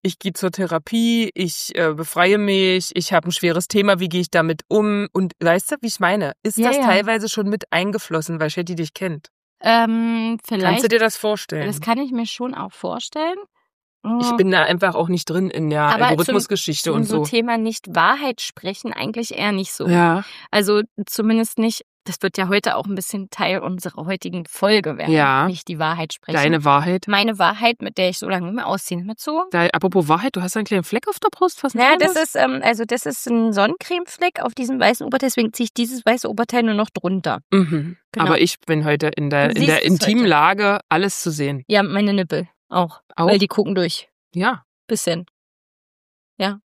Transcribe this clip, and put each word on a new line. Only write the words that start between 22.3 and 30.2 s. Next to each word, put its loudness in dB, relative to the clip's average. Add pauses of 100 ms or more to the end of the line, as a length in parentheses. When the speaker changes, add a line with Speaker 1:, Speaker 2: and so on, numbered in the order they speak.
Speaker 2:
ja 0
heute 2
auch -4
ein -4
bisschen -8
Teil -2
unserer -8
heutigen -6
Folge 0
werden. -2
Speaker 1:
Ja. 4
Speaker 2:
Nicht -6
die -8
Wahrheit -4
sprechen. -6
Speaker 1:
Deine 2
Wahrheit. 2
Speaker 2:
Meine 0
Wahrheit, 2
mit -8
der 2
ich -6
so -8
lange -2
mit -6
Ausziehen -6
mit -10
so. -4
Speaker 1:
Dein, 2
apropos 2
Wahrheit, 2